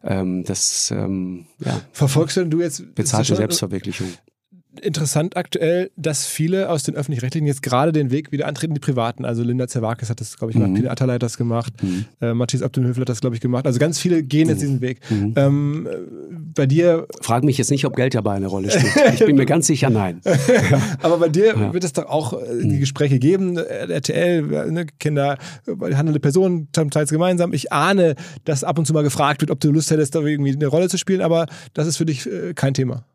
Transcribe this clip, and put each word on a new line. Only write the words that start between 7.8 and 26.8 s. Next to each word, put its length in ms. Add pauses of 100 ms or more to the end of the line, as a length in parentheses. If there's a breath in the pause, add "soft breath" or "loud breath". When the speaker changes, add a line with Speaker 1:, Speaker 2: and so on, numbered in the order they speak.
Speaker 2:
den 180
Weg 220
wieder 140
antreten, 280
die 60
Privaten. 440
Also 180
Linda 260
Zerwakis 420
hat 100
das, 160
glaub 140
ich, 40
gemacht, 160
Speaker 1:
Mhm. 40
Speaker 2:
Peter 160
Atalay 240
hat 80
das 140
gemacht, 360 (100)
Speaker 1:
Mhm. 220 (160)
Speaker 2:
äh, 140
Matthias 280
Abdelhöfel 400
hat 60
das, 120
glaub 140
ich, 60
gemacht. 260
Also 120
ganz 200
viele 240
gehen 260
jetzt 100
Speaker 1:
Mhm. 20
Speaker 2:
diesen 200
Weg. 200 (100)
Speaker 1:
Mhm. 260
Speaker 2:
Ähm, 540
äh, 60 (580)
bei 120
dir 400 (140)
Speaker 1:
Frag 240
mich 140
jetzt 120
nicht, 140
ob 120
Geld 180
dabei 200
eine 120
Rolle 240
spielt. 160
Speaker 2:
<laughs> 280
Speaker 1:
Ich 100
bin 120
mir 100
ganz 200
sicher, 240
nein. 340
Speaker 2:
<laughs> 800
Aber 160
bei 100
dir 280
Speaker 1:
Ja. 160
Speaker 2:
wird 120
es 80
doch 140
auch, 280
äh, 280
die 140
Speaker 1:
Mhm. 40
Speaker 2:
Gespräche 380
geben, 380
äh, 60
R 400
T 100
L, 400
äh, 180
ne, 160 (120)
Kinder, 400 (280 loud breath)
äh, 280
handelnde 260
Personen, 520
teils 380